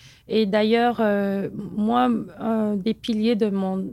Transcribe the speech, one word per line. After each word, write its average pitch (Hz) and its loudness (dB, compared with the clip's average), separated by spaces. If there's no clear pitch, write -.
Et 220 2
d'ailleurs, 220 2
euh, 202 0
moi, 240 2
un 220 0
des 208 -2
piliers 220 0
de 208 0
mon 190 -2